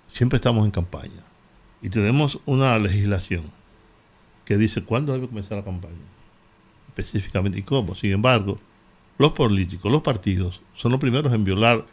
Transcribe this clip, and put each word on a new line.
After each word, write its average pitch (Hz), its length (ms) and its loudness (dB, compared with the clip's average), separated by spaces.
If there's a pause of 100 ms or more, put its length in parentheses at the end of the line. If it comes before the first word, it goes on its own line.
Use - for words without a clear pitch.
(120)
siempre 123 260 2
estamos 113 280 4
en 101 60 2
campaña. 87 500 -6 (600)
Y - 80 -6
tenemos 120 560 2
una 131 340 2
legislación 98 640 0 (1000)
que 101 120 0
dice 107 260 0
cuándo 135 300 -2
debe 127 140 -4
comenzar 104 300 -8
la 101 80 -8
campaña, 87 280 -8 (920)
específicamente 98 720 -4
y 98 40 -8
cómo. 104 320 -2
Sin 101 160 -2
embargo, 104 460 2 (600)
los 151 140 4
políticos, 101 580 0
los 156 100 2
partidos, 95 600 -2 (140)
son 117 160 -2
los 131 100 0
primeros 131 320 0
en 107 100 2
violar 110 500 2